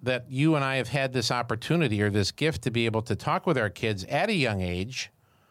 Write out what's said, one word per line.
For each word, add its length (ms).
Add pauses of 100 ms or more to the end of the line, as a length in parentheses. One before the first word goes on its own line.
that 260
you 260
and 100
I 120
have 120
had 240
this 180
opportunity 680
or 80
this 220
gift 320
to 80
be 140
able 180
to 120
talk 320
with 100
our 120
kids 360
at 240
a 40
young 280
age 500 (400)